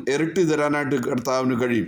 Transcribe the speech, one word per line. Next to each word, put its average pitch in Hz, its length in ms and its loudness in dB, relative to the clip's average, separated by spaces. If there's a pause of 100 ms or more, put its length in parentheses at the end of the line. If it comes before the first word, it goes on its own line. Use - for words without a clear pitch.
ഇരട്ടി 160 340 0
തരാനായിട്ട് 147 520 0
കർത്താവിന് 131 680 0
കഴിയും. 120 260 0